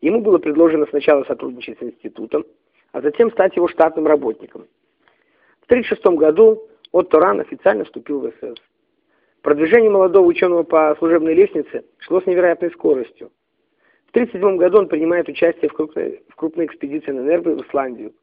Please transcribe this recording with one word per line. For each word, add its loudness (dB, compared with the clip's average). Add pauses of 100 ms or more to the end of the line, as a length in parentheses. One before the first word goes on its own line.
Ему 0
было 2
предложено 2
сначала 0
сотрудничать -10
с -14
институтом, -10 (480)
а -10
затем 0
стать 0
его 0
штатным 0
работником. -4 (960)
В -20
тридцать 0
шестом 0
году 4 (240)
Отто 2
Ран 0
официально -4
вступил -10
в -8
С -12
С. -14 (840)
Продвижение 4
молодого 4
ученого 2
по 2
служебной 0
лестнице 0 (140)
шло -2
с -8
невероятной 0
скоростью. -4 (760)
В -20
тридцать -6
седьмом -2
году 2
он 0
принимает -4
участие -2
в -20
крупной, -10
в -20
крупной -6
экспедиции -12
Анненербе -4
в -12
Исландию -8 (100)